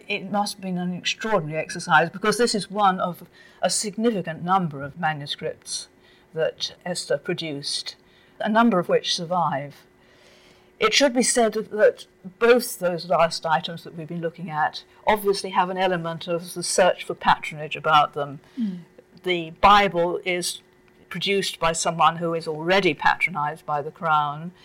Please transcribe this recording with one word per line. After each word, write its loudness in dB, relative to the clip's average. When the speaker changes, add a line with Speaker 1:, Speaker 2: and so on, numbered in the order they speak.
Speaker 1:
it -6
must -2
have -20
been -4
an -4
extraordinary -2
exercise, 4
because -2
this 2
is -6
one 2
of -6
a 2
significant -2
number 0
of -12
manuscripts -6
that -4
Esther -2
produced, -6
a -4
number 4
of 0
which 2
survive. -2
It 2
should 4
be 2
said 2
that 2
both 4
those -4
last 2
items -2
that -16
we've -10
been -8
looking -8
at -4
obviously 0
have 2
an -6
element -2
of -4
the -8
search 2
for -6
patronage 0
about 4
them. -6
Speaker 2:
Mm. -4
Speaker 1:
The -4
Bible 4
is -4
produced -2
by 2
someone 2
who -2
is -6
already 4
patronized 0
by -2
the -8
crown. -2